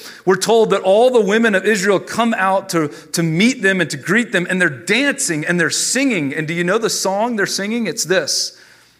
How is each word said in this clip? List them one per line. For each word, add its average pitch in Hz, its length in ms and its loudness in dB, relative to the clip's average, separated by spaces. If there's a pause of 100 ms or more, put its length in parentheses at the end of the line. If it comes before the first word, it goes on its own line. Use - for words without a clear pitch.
(260)
we're 185 120 4
told 214 320 2
that 190 120 2
all 214 280 4
the 247 100 4
women 214 360 2
of 185 100 0
Israel 202 340 2
come 226 340 -2
out 190 360 0
to, 160 180 0
to - 340 -6
meet 190 400 2
them 190 200 2
and 160 80 -2
to 151 80 -8
greet 190 340 -2
them, 180 180 -2
and 185 120 0
they're 175 80 2
dancing 170 760 -2
and 175 140 0
they're 156 100 2
singing. 202 640 -2
And 156 140 -4
do 165 60 -4
you 175 100 -2
know 185 140 0
the 226 120 -2
song 202 460 -2
they're 196 100 -2
singing? 214 400 -4
It's 151 200 -6
this. - 520 -2 (420)